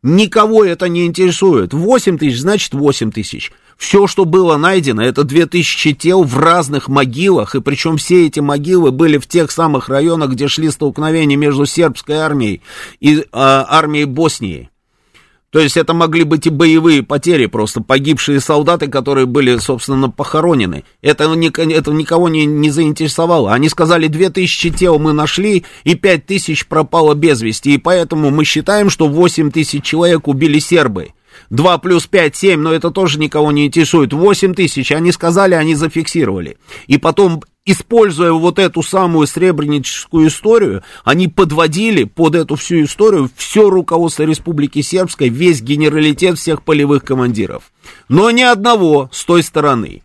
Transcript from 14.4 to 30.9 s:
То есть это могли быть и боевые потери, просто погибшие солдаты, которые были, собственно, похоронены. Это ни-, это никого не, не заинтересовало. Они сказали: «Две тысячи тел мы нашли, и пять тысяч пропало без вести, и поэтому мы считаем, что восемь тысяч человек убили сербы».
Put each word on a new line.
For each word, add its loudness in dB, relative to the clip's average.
То 2
есть 0
это 0
могли 0
быть -2
и 2
боевые 4
потери, 0
просто -4
погибшие 0
солдаты, 0
которые 0
были, 0
собственно, -2
похоронены. -2
Это 0
ни-, -2
это -2
никого 0
не, 0
не 0
заинтересовало. 0
Они 2
сказали: 0
«Две 0
тысячи -2
тел 2
мы 0
нашли, -2
и 2
пять 0
тысяч -4
пропало 2
без 2
вести, -2
и 2
поэтому 0
мы 2
считаем, 0
что 0
восемь 0
тысяч -4
человек 0
убили 0
сербы». -2